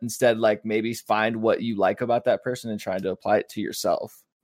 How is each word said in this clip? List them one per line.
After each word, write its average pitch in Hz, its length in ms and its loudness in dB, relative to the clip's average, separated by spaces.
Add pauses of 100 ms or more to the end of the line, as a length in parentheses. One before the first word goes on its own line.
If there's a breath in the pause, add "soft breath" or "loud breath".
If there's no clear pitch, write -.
instead, 117 360 2
like, 107 260 2
maybe 110 300 0
find 110 480 0
what 110 200 2
you 113 160 -4
like 95 240 2
about 120 240 0
that 113 180 2
person 123 260 -6
and 107 100 -6
trying 95 220 -4
to 95 80 -2
apply 101 280 0
it - 120 -4
to 107 120 -8
yourself - 600 -4 (200)